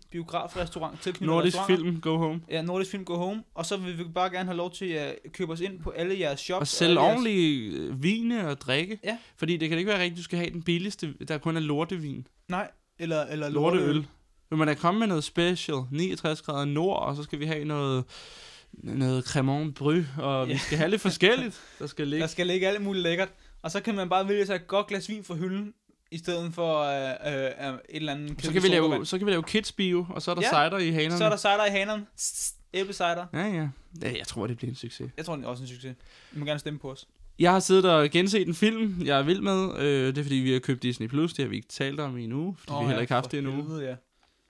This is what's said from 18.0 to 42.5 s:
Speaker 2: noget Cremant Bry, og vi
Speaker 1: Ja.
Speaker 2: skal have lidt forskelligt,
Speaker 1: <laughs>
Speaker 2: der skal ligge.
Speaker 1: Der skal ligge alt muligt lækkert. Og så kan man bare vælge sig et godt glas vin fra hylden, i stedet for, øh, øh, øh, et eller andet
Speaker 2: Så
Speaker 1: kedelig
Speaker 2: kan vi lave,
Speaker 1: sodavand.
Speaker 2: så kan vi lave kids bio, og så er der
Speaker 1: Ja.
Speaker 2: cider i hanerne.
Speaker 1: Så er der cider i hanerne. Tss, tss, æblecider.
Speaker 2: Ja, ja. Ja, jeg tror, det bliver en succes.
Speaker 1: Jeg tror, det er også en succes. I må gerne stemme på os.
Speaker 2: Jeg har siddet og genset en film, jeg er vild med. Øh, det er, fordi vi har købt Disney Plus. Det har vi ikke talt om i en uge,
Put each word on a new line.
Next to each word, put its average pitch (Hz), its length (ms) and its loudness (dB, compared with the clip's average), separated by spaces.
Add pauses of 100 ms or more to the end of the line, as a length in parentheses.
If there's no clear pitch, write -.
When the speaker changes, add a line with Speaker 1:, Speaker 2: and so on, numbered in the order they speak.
Speaker 2:
noget 127 520 0
Cremant 139 500 0
Bry, 156 280 2 (140)
og 135 300 0
vi - 40 -2
Speaker 1:
Ja. 139 60 0
Speaker 2:
skal 147 200 -2
have 160 120 2
lidt 208 120 2
forskelligt, 208 680 2
Speaker 1:
<laughs> - 100 -18
Speaker 2:
der 151 80 -8
skal 147 200 -6
ligge. 151 140 0
Speaker 1:
Der 160 60 0
skal 180 200 -2
ligge 185 200 2
alt 202 140 0
muligt 196 220 -2
lækkert. 170 260 0 (320)
Og 160 100 -8
så 196 100 -4
kan 208 140 -2
man 185 140 -2
bare 190 180 2
vælge 202 180 2
sig 196 100 -2
et 175 120 -6
godt 202 200 0
glas 196 220 -6
vin 208 140 -8
fra 180 120 -10
hylden, 190 380 -4 (380)
i 165 60 -8
stedet 170 360 -4
for, 165 260 0
øh, 139 540 -2
øh, 135 100 -2
øh, 135 300 -4
et 127 60 -12 (100)
eller 151 240 -6
andet 147 160 -8
Speaker 2:
Så 147 60 -8
Speaker 1:
kedelig 156 180 -4
Speaker 2:
kan 185 100 4
vi 190 40 8
lave, 175 180 6
Speaker 1:
sodavand. 139 200 2
Speaker 2:
så 185 120 -2
kan 196 100 -2
vi 202 40 4
lave 196 120 2
kids - 280 0
bio, 180 380 2
og 160 120 -8
så 175 100 -2
er - 40 0
der 175 60 0
Speaker 1:
Ja. 226 80 4 (200)
Speaker 2:
cider 196 80 -2
i 165 140 2
hanerne. 160 260 2
Speaker 1:
Så 214 80 4
er 214 40 6
der 208 80 2
cider 208 280 4
i 202 40 4
hanerne. 208 360 0 (120)
Tss, - 140 -4
tss, - 240 -6 (180)
æblecider. 180 600 0
Speaker 2:
Ja, 165 140 0
ja. 160 200 0 (340)
Ja, 117 160 -4
jeg - 100 -8
tror, 110 200 -4
det 120 100 -4
bliver 120 120 -6
en 131 60 -6
succes. 123 420 -10
Speaker 1:
Jeg 160 80 -8
tror, 165 100 -6
det 127 100 -8
er 120 40 -6
også 123 140 -8
en 127 60 -12
succes. 127 260 -14 (400)
I 151 40 -8
må 143 60 -6
gerne 147 140 -2
stemme 151 200 -6
på 135 120 -10
os. - 160 -16 (320)
Speaker 2:
Jeg 175 120 8
har 190 80 6
siddet 185 260 6
og 151 240 8
genset 185 380 4
en 165 80 0
film, 214 500 2
jeg 139 140 4
er 139 40 4
vild 185 180 2
med. 190 380 0
Øh, 139 280 4
det 135 100 0
er, 147 60 0
fordi 139 120 0
vi 131 160 2
har 127 80 4
købt 127 240 -2
Disney 120 240 -2
Plus. 151 260 0
Det 135 120 -2
har 104 40 -2
vi 104 60 -4
ikke 107 120 -8
talt 139 320 -4
om 135 180 -4
i 120 60 -6
en 113 80 -6
uge, 165 260 -4